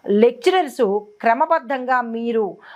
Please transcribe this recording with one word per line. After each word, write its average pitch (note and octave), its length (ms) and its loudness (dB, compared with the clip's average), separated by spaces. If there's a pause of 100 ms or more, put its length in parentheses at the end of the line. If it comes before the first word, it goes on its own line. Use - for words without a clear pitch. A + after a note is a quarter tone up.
లెక్చరర్స్ A#3 920 2 (200)
క్రమబద్ధంగా B3+ 800 0
మీరు A3+ 560 -4 (200)